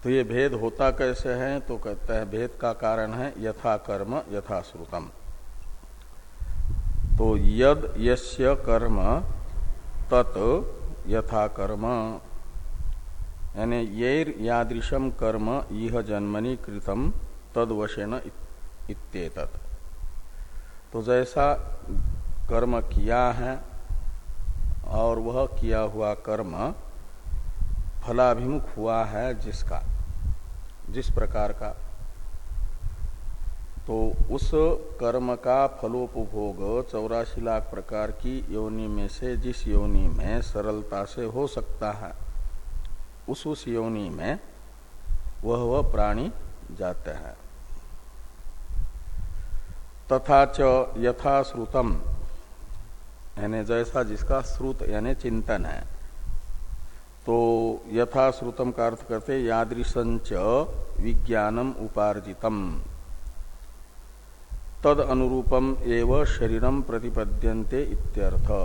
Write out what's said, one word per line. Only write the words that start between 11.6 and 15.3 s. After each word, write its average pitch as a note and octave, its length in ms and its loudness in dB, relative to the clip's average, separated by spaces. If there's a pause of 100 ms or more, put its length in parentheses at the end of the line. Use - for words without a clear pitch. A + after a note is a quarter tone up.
यानी A#2 240 0 (140)
यैर C#3 460 0
यादृशम A#2 720 0
कर्म A2 380 0 (240)